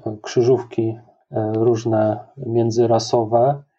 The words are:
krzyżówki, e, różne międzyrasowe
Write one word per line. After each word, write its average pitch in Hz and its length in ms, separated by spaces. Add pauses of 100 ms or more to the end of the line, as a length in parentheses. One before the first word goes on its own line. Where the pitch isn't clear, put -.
(220)
krzyżówki, 117 760 (340)
e, 107 240
różne 110 640 (180)
międzyrasowe 117 1300 (160)